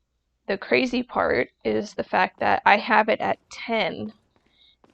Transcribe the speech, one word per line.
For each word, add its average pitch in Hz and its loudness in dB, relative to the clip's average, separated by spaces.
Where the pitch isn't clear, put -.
the 196 -2
crazy 247 0
part 240 0
is 214 -2
the - -4
fact 190 -2
that 202 0
I 202 6
have 214 2
it - 0
at 196 -2
ten, 214 -6